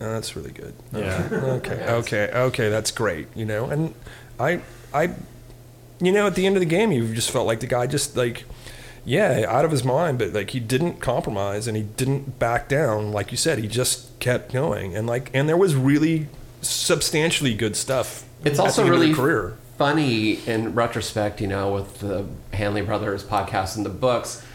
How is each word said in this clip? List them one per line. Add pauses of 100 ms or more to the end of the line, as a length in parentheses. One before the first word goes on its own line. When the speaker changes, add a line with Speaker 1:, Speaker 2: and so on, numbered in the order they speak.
Speaker 1:
"Oh,
that's
really
good." (220)
Speaker 2:
Yeah. (100)
Speaker 1:
Okay,
Speaker 3:
Yeah.
Speaker 1:
okay,
okay,
that's
great,
you
know?
And (480)
I, (340)
I, (920)
you
know,
at
the
end
of
the
game,
you
just
felt
like
the
guy
just,
like, (600)
yeah,
out
of
his
mind,
but,
like,
he
didn't
compromise
and
he
didn't
back
down.
Like
you
said,
he
just
kept
going.
And,
like,
and
there
was
really (340)
substantially
good
stuff (200)
Speaker 3:
It's
Speaker 1:
at
Speaker 3:
also
Speaker 1:
the
end
of
the
Speaker 3:
really
Speaker 1:
career. (220)
Speaker 3:
funny (120)
in
retrospect,
you
know,
with
the (280)
Hanley
Brothers
podcast
and
the
books, (140)